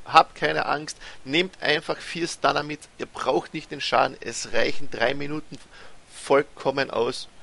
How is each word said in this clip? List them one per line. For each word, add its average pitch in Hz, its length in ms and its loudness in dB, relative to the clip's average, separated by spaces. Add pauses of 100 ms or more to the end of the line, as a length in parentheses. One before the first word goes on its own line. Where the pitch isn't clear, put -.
Habt - 300 6
keine 156 320 0
Angst. 147 300 -4 (280)
Nehmt 170 360 0
einfach 151 360 0
vier 165 300 -6
Stunner 143 340 0
mit. 147 200 -8 (180)
Ihr 117 80 -6
braucht - 480 -2
nicht 156 160 -10
den 143 100 -10
Schaden. 131 400 2
Es 117 320 -6
reichen 117 380 4
drei 120 240 2
Minuten 143 420 -6 (560)
vollkommen 139 800 0
aus, 120 360 -2 (160)